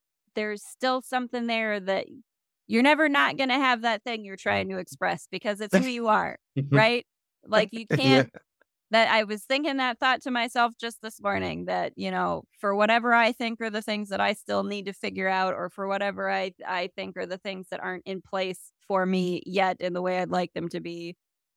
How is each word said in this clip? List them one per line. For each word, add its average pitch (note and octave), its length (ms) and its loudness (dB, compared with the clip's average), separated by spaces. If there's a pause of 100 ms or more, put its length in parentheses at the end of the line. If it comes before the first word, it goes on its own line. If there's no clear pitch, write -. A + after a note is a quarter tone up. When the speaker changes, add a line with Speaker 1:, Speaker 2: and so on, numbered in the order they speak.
(360)
Speaker 1:
there's G#3+ 280 -4
still B3+ 380 -2
something B3 460 -4
there A3 320 0
that F#3+ 280 -2 (600)
you're A3+ 160 2
never D4 260 6
not C#4 280 2
gonna C4 220 2
have B3 240 2
that A3+ 200 0
thing A3+ 220 -8
you're F#3+ 120 -12
trying G3 320 0
to F#3+ 100 -4
express F3+ 520 -4
because G3+ 300 -4
it's G3+ 160 2
who C4 80 4
you A#3+ 220 -2
are, F3+ 300 2 (180)
Speaker 2:
<laughs> C#3 160 -2
Speaker 1:
right? A3 340 4 (400)
Like, G#3+ 280 2
you A3+ 160 -10
Speaker 2:
<laughs> D#3+ 140 2
Yeah. C4 200 8
Speaker 1:
can't, - 60 -4 (640)
that A3 200 6
I A3 120 4
was G#3 220 -6
thinking C#4 320 0
that B3+ 220 -2
thought C4 240 2
to C4+ 80 -4
myself A#3+ 480 0
just A#3 240 -8
this - 180 -12
morning F#3 440 -2
that, F3+ 300 -2
you G3 160 -4
know, F3 320 -2 (160)
for G3+ 160 0
whatever A3+ 380 4
I A#3 200 6
think A#3 280 -6
are A3+ 80 -4
the G#3+ 140 -6
things G#3 260 -4
that G3 120 -4
I G3+ 120 2
still G3+ 300 -2
need G3 240 -6
to G3 60 -8
figure F#3+ 340 -4
out, F#3+ 260 2
or F3+ 160 -6
for G3 180 -8
whatever G3 440 -2
I, F#3+ 220 -2 (140)
I F#3 280 -2
think F#3+ 220 -10
are F#3 100 -6
the F3+ 100 -6
things F#3+ 320 -10
that F#3 140 -8
aren't F#3 240 -8
in F#3+ 160 -8
place F#3+ 480 -6 (160)
for F#3+ 180 2
me F3+ 400 0
yet F#3 340 0
in F3+ 140 -4
the F3+ 80 -4
way F3+ 180 0
I'd F3 120 -2
like F3+ 220 -2
them E3+ 160 -6
to F3 100 -6
be, E3+ 360 -10 (420)